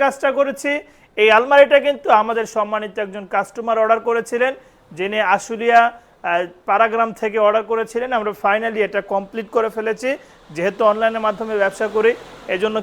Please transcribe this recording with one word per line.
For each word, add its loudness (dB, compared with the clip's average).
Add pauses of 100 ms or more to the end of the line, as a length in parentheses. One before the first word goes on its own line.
কাজটা 0 (100)
করেছি। -2 (460)
এই 4
আলমারিটা 6 (100)
কিন্তু -2 (140)
আমাদের -2 (100)
সম্মানিত -4 (120)
একজন -12 (100)
কাস্টমার -2
অর্ডার 2
করেছিলেন, -2 (380)
যিনি -6 (180)
আশুলিয়া, 2
আহ, -4 (260)
পাড়াগ্রাম 2 (120)
থেকে -4 (100)
অর্ডার 2
করেছিলেন। -4
আমরা -4 (120)
finally 0
এটা -4 (120)
কমপ্লিট -6
করে 0
ফেলেছি। -4 (460)
যেহেতু -4 (100)
অনলাইনের -2
মাধ্যমে -4
ব্যবসা -2
করি, 2 (440)
এজন্য -4